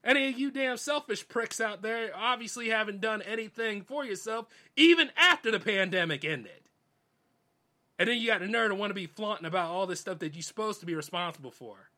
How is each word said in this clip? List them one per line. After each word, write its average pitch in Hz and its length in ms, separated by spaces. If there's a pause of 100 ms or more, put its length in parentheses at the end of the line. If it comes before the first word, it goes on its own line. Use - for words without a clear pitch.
Any 269 260
of 247 80
you 269 140
damn 262 260
selfish 240 500
pricks 233 340
out 208 200
there 226 340
obviously 233 540
haven't 214 320
done 220 200
anything 220 600
for 277 240
yourself, 220 420 (280)
even 330 400
after 320 360
the 202 80
pandemic 180 680
ended. 135 260 (1500)
And 226 100
then 240 80
you 233 100
got 208 140
the 185 60
nerve 226 220
to 196 60
wanna 202 180
be 185 140
flaunting 208 400
about 170 240
all 185 160
this 180 140
stuff 185 180
that 156 160
you're 170 80
supposed 214 380
to 175 40
be 170 100
responsible 151 560
for. 104 460